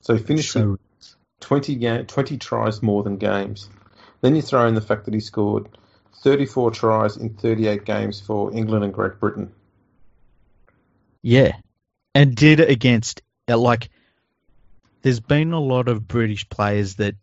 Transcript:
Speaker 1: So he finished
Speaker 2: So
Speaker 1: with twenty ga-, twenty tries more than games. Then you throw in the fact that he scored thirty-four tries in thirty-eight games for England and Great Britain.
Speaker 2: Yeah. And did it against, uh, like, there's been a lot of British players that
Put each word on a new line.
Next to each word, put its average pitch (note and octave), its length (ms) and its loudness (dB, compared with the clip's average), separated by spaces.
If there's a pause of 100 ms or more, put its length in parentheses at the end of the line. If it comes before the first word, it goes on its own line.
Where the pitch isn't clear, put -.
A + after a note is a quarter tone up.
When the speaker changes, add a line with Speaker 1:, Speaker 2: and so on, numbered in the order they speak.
Speaker 1:
So - 140 -2
he G#2+ 80 -2
finished D3 300 -4
Speaker 2:
So G#2+ 200 0
Speaker 1:
with F#2+ 80 -8 (600)
twenty C#3+ 340 -2
ga-, A#2+ 300 -2
twenty C3+ 340 -6
tries A2 440 -4
more G2+ 200 0
than G2+ 160 -6
games. G2+ 500 -6 (520)
Then C#3 160 2
you D3+ 60 -2
throw B2 260 2
in A2+ 60 2
the A2 60 0
fact G#2+ 260 -4
that G#2+ 80 -6
he G#2+ 60 -2
scored G#2 480 -4 (540)
thirty-four C3+ 480 2
tries A2 460 0
in A2+ 180 -10
thirty-eight A2 500 -2
games G#2 360 -4
for G2+ 340 -6
England A2 300 -2
and G2 100 -6
Great G2 260 -4
Britain. G2+ 320 -6 (1700)
Speaker 2:
Yeah. A#2+ 340 4 (600)
And C#3 200 6
did D3+ 240 6
it D#3+ 100 6
against, A#2+ 520 0 (280)
uh, A#2 80 2
like, A#2+ 320 0 (1120)
there's B2+ 160 2
been D3+ 340 0
a E3 60 -2
lot B2+ 300 0
of A2 180 -2
British G#2+ 420 -2
players G#2 460 -2
that G2+ 280 -4